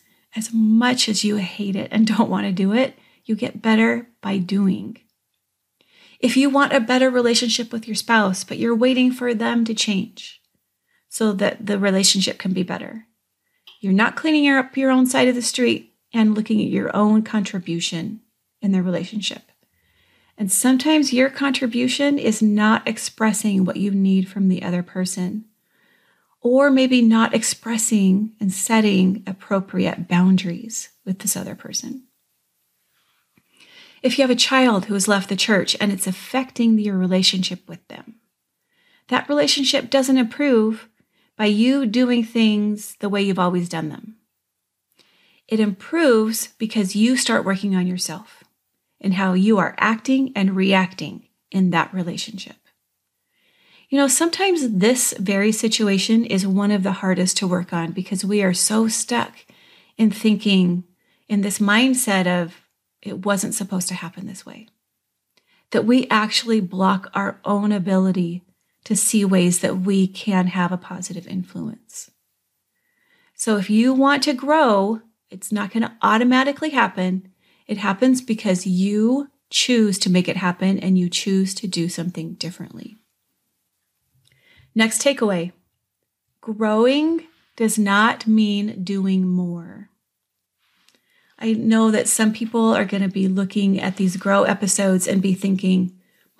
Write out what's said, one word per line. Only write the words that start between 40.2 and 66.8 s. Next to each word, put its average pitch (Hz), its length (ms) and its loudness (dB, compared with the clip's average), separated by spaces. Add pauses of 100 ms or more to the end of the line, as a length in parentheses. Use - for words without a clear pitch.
by 214 100 0
you 240 400 2
doing 240 380 2
things 214 720 0
the 208 100 -6
way 202 140 0
you've 196 160 0
always 180 300 0
done 160 220 -8
them. - 260 -16 (1300)
It 220 140 0
improves 220 880 2 (100)
because 214 380 -2
you 226 200 4
start 247 280 0
working 190 320 -2
on 180 100 0
yourself 180 560 -8 (580)
and 196 140 -2
how 190 200 0
you 202 240 4
are 165 200 -2
acting 262 560 0
and 196 220 0
reacting 185 720 -2 (220)
in 185 200 2
that 165 240 0
relationship. 175 640 -10 (1300)
You 277 100 0
know, 277 100 4
sometimes 330 720 0
this 240 400 2
very 196 340 0
situation 220 720 0
is 196 220 -2
one 202 240 2
of 208 120 0
the 190 100 -2
hardest 185 440 -2
to 196 100 -2
work 180 260 -4
on 170 200 -4
because 190 320 -6
we 202 180 0
are 185 120 2
so 220 340 0
stuck - 460 -4 (640)
in 220 140 4
thinking 190 720 2 (440)
in 208 140 0
this 196 160 -4
mindset 208 680 2
of 175 360 -2 (400)
it 190 240 -10
wasn't 202 280 -2
supposed 185 340 -6
to 185 60 -8
happen 180 320 -14
this - 200 -18
way, - 220 -20 (1040)
that 214 120 0
we 254 240 4
actually 220 520 0
block 190 540 -2